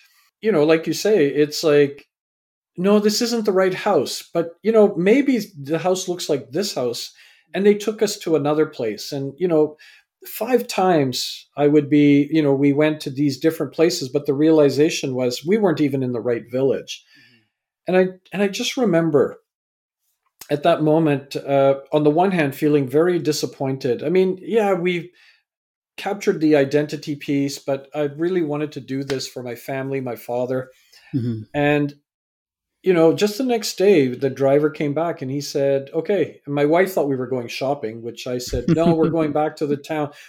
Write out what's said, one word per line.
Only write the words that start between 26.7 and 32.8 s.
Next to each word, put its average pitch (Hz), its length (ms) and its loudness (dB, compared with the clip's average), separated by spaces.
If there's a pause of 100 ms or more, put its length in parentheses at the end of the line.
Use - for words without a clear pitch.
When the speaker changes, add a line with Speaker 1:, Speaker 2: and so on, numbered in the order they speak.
Speaker 1:
piece, 143 420 -4
but 135 360 -6
I 151 80 -4
really 165 400 -2
wanted 147 300 -4
to 143 80 -12
do 135 240 -8
this 135 240 -6
for 127 140 -14
my 123 120 -10
family, 135 460 -6
my 123 160 -8
father. 127 540 -4 (440)
Speaker 2:
Mm-hmm. 117 280 -4 (120)
Speaker 1:
And, 147 400 0 (880)